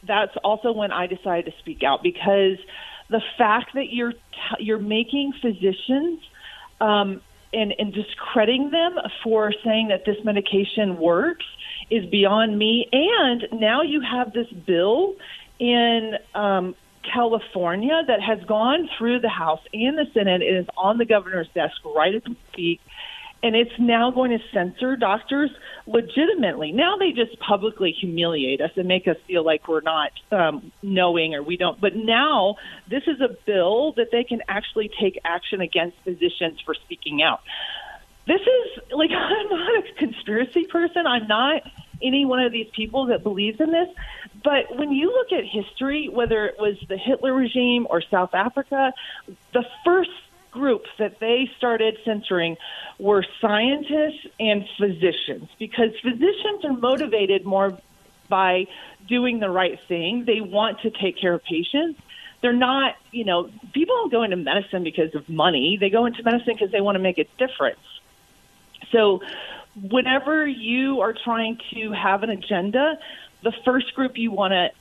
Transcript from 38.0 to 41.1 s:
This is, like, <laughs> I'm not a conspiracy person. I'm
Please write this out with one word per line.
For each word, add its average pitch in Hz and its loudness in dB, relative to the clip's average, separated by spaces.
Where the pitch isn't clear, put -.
This 381 2
is, 480 2
like, 320 0
<laughs> 349 -2
I'm 415 -2
not 381 0
a - -18
conspiracy 254 -2
person. 339 0
I'm 240 0